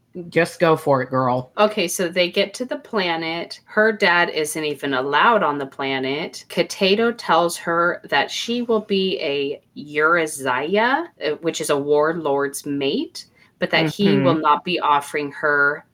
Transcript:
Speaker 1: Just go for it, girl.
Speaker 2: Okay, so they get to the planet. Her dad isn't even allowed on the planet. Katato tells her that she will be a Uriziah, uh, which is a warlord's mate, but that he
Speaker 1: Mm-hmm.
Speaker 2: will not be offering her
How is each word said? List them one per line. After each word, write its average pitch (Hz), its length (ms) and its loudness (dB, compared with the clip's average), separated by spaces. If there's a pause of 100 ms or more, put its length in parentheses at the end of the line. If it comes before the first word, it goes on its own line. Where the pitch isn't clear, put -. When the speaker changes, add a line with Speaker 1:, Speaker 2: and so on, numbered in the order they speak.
(280)
Speaker 1:
Just 165 320 0
go 160 160 6
for 139 240 2
it, 127 80 -6
girl. 131 480 0
Speaker 2:
Okay, 226 320 2
so 180 200 -2
they 180 220 0
get 202 240 0
to 247 120 -8
the 294 100 -6
planet. 170 880 -4
Her 214 280 2
dad 175 360 4
isn't 156 360 -4
even 143 280 -4
allowed 151 500 4
on 147 140 2
the 143 100 -4
planet. 135 840 -4
Katato 202 680 0
tells 170 400 2
her 170 540 0
that - 200 0
she 240 300 -4
will 226 220 0
be 190 400 -2
a 143 400 -4 (120)
Uriziah, 151 1300 0 (160)
uh, 156 60 -2 (100)
which 160 220 -4
is 151 80 -2
a 147 80 2
warlord's 147 880 0
mate, 143 580 -4 (340)
but 180 120 -4
that 165 240 2
he 202 140 2
Speaker 1:
Mm-hmm. 139 160 4
Speaker 2:
will 135 140 4
not 151 260 2
be 175 140 -2
offering 143 540 -2
her 147 600 0